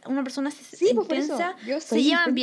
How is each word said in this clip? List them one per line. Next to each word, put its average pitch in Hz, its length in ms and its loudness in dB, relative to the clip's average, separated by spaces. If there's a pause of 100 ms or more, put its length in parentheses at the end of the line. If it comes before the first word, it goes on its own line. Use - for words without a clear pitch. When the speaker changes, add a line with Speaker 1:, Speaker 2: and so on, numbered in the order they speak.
Speaker 1:
una 269 160 -2
persona 269 280 -4
s-, - 260 -20
Speaker 2:
Sí, 403 180 4
pues, 403 140 0
por 320 80 0
eso, 302 180 -2
Speaker 1:
intensa, 349 220 -4 (100)
Speaker 2:
yo 277 140 -2
Speaker 1:
se - 80 -18
Speaker 2:
soy 240 160 2
Speaker 1:
llevan 330 260 4
Speaker 2:
intensa. 269 120 2